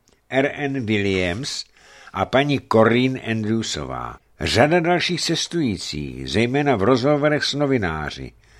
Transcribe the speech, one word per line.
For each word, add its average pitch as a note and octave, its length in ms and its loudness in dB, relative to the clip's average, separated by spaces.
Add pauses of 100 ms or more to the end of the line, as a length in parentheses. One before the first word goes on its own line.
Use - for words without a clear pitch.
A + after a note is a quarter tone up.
(300)
R C3+ 240 0
N C#3 320 -4
Williams G2 800 0 (480)
a F#2+ 120 0
paní C#3 360 0 (100)
Corinne A#2 500 4
Andrewsová. F2+ 960 -4 (220)
Řada A#2+ 400 4
dalších E3+ 420 0
cestujících, D2+ 1080 -4
zejména B2 460 2
v F#2 80 0
rozhovorech C#3 600 2
s - 100 -4
novináři, E2+ 800 -2 (280)